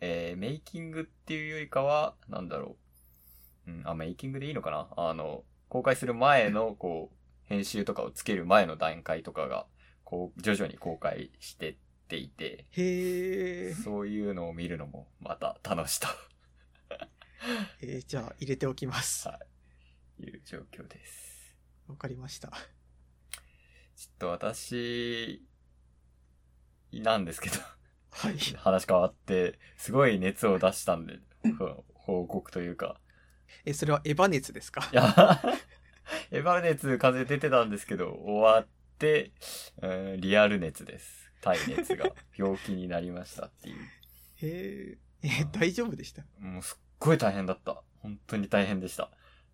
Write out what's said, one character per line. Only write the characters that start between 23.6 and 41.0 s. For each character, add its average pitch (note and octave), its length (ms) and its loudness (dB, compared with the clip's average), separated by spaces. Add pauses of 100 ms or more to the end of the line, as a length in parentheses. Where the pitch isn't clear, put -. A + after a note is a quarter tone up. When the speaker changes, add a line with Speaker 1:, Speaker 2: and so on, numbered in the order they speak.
Speaker 1:
っ - 80 -20
と F#2 100 -4
私、 A#2+ 1160 -4 (1500)
な A2 260 2
ん F#2+ 60 0
で E2 80 -6
す - 80 -12
け F#2+ 100 -6
ど。 - 60 -2 (540)
Speaker 2:
は - 200 -4
い。 A#2+ 80 -6 (180)
Speaker 1:
話 F#2+ 300 2
変 F#2 100 6
わ F2+ 120 6
っ - 60 -6
て、 F2+ 440 -2 (180)
す - 160 -8
ご C3+ 160 6
い G#2 100 2
熱 F#2+ 280 0
を G2 120 4
出 F#2 140 6
し - 120 -8
た F2 120 2
ん E2 100 -10
で、 D#2+ 140 -16 (240)
Speaker 2:
う A3+ 40 6
ん。 A3+ 80 2
Speaker 1:
ほ-、 - 280 -6 (100)
報 F2+ 320 -2
告 F#2+ 240 -6
と F2+ 100 -6
い F2 100 -6
う F2 60 -8
か。 - 240 -6 (640)
Speaker 2:
え、 D3 80 -4
そ D3 140 -2
れ D3+ 60 4
は C#3+ 120 2
エ D3+ 60 -2
ヴ D3 60 2
ァ F#3 120 8
熱 D3+ 240 0
で A#2+ 80 -12
す - 120 -16
か？ - 200 -6
Speaker 1:
い - 40 4
や、 F3+ 440 10 (340)
<laughs> - 580 -12
エ C#3 80 0
ヴ - 20 -4
ァ F3 180 4
熱 C#3+ 380 2
風 B2+ 260 4
出 C#3 140 0
て C#3 120 0
た B2 140 8
ん A2 60 -2
で G2+ 80 -4
す - 80 -10
け G#2+ 100 -4
ど、 F2 140 -2
終 G#2 340 2
わ A2 160 10
っ A2 80 -12 (300)
て、 D3+ 340 2 (480)
う F#2+ 360 -4
ん、 F#2 40 -6
リ F#2+ 160 4
ア G#2+ 120 10
ル G2+ 100 2
熱 E2 260 -6
で - 140 -14
す。 - 420 -20